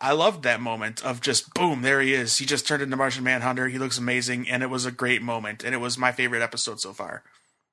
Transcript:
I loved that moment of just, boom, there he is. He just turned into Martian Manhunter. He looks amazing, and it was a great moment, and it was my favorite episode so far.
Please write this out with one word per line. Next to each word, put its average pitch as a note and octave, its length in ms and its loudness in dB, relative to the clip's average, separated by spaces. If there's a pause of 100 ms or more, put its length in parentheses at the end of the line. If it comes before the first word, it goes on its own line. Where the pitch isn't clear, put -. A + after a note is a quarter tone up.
I C3+ 120 2
loved E3 300 2
that A#2+ 160 4
moment A2+ 460 -4
of B2 160 -4
just, - 320 0
boom, D#3+ 300 2
there C3+ 180 4
he C3+ 120 4
is. A#2+ 260 2
He C3+ 60 -4
just C3+ 220 0
turned D3 160 2
into C3+ 140 -2
Martian C3 260 0
Manhunter. B2+ 460 2
He B2+ 80 -4
looks C3 220 -2
amazing, B2 500 -2
and B2+ 140 0
it B2+ 60 0
was B2+ 160 -2
a B2+ 60 -4
great B2 300 0
moment, A2+ 420 -6
and A#2+ 120 -4
it - 20 0
was A#2+ 200 -4
my B2+ 140 2
favorite B2 300 0
episode A2+ 400 -4
so F#2+ 120 -8
far. - 300 -12 (500)